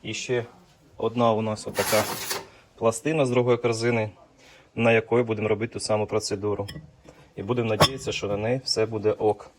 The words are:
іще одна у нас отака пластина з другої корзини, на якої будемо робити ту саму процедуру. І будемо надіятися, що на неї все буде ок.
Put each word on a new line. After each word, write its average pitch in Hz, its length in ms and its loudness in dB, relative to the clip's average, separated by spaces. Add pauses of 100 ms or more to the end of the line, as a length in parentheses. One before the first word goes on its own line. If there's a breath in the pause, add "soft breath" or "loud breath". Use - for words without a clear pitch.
іще 117 420 -4 (520)
одна 113 360 2
у 110 100 2
нас 107 240 -4
отака 104 380 0 (720 loud breath)
пластина 139 520 0
з 123 40 -2
другої 123 260 4
корзини, 113 540 0 (640 loud breath)
на 113 180 4
якої 117 320 2
будемо 107 240 -2
робити 110 240 0
ту 101 80 -10
саму 107 260 0
процедуру. 101 640 -4 (680 loud breath)
І 98 60 -10
будемо 117 260 0
надіятися, 110 440 0
що - 160 -4
на 101 80 -2
неї 117 280 -2
все 110 220 0
буде 107 260 0
ок. - 460 -2